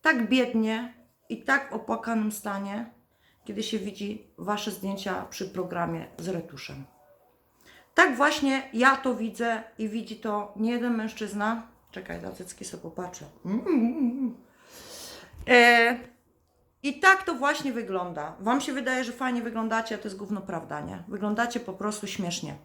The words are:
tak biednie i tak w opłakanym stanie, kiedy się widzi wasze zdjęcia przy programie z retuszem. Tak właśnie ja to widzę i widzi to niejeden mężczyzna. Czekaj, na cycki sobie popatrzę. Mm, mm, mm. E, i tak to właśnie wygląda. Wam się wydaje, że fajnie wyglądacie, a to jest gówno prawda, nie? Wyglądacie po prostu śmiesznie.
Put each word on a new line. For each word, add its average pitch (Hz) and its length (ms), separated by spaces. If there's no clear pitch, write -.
tak 240 280
biednie 226 640
i 220 140
tak 269 260
w - 40
opłakanym 220 580
stanie, 202 640
kiedy 208 180
się 214 160
widzi 202 480
wasze 202 340
zdjęcia 190 580
przy 190 200
programie 170 580
z 165 100
retuszem. 143 580
Tak 330 200
właśnie 277 580
ja 254 220
to 262 200
widzę 226 480
i 220 120
widzi 214 260
to 208 400
niejeden 233 400
mężczyzna. 220 720
Czekaj, 185 300
na 185 100
cycki 185 340
sobie - 180
popatrzę. 170 420
Mm, 202 220
mm, 254 300
mm. 254 380
E, 240 500
i 285 160
tak 381 240
to 339 120
właśnie 277 380
wygląda. 180 680
Wam 240 220
się 277 120
wydaje, 254 300
że 233 80
fajnie 247 300
wyglądacie, 226 540
a - 20
to 208 60
jest 196 140
gówno 202 240
prawda, 160 400
nie? - 260
Wyglądacie 214 520
po 196 140
prostu 208 340
śmiesznie. 170 580